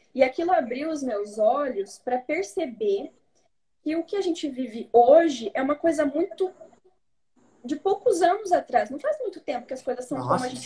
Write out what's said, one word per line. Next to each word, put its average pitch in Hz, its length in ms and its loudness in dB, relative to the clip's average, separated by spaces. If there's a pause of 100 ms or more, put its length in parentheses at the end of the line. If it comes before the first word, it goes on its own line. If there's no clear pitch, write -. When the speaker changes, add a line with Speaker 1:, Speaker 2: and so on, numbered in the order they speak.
(160)
Speaker 1:
E 262 80 4
aquilo 339 280 0
abriu 277 380 -2
os 294 140 -6
meus 208 340 -6
olhos 226 600 -2
pra 247 180 -4
perceber 254 920 -4 (720)
que 311 120 -2
o 330 80 -2
que 403 120 -8
a 392 60 -2
gente 330 280 -4
vive 240 440 -8
hoje 254 600 6
é 262 80 -2
uma 285 140 0
coisa 311 300 0
muito 359 460 -2 (1120)
de 254 120 -6
poucos 392 460 2
anos 381 320 2
atrás. 240 360 0
Não 277 100 -10
faz 587 200 -4
muito 392 220 -8
tempo 240 260 -8
que 277 60 -10
as 254 80 -12
coisas 254 240 -8
são 277 140 -6
como 127 100 -6
a 151 40 4
Speaker 2:
Nossa, 254 160 0
Speaker 1:
gente 254 160 -10